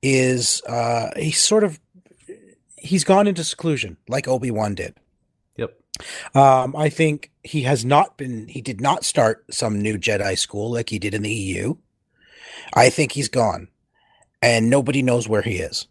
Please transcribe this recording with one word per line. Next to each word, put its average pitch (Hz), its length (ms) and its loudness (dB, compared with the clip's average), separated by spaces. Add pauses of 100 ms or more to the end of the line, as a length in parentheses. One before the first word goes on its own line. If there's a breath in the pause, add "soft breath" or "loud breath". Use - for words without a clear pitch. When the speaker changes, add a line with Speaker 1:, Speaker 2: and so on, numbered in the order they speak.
Speaker 1:
is, 127 600 0
uh, 117 540 -2
he's 156 260 -2
sort 214 220 4
of, 160 140 -4 (1000)
he's 180 260 0
gone 196 220 6
into 175 180 -2
seclusion 123 520 -4 (120)
like 127 180 -4
Obi-Wan 117 480 -2
did. 87 200 -8 (640)
Speaker 2:
Yep. - 220 -8 (560 loud breath)
Speaker 1:
Um, 135 400 6
I 151 140 0
think 151 420 -2 (120)
he 151 200 -4
has 123 220 0
not 143 320 2
been, 117 320 -10
he 127 140 -10
did 107 180 -8
not 139 240 0
start - 460 2
some 107 320 -2
new 107 160 -2
Jedi 98 400 -2
school 107 340 -6
like 117 160 -4
he 107 100 -6
did 101 140 -4
in 104 100 -4
the 104 80 -4
E 95 280 -6
U. 101 200 -4 (960 loud breath)
I 127 140 8
think 139 240 0
he's 139 160 -4
gone 101 400 -2 (720)
and 117 300 4
nobody 139 320 2
knows 120 260 0
where 107 140 2
he 107 160 -4
is - 320 -8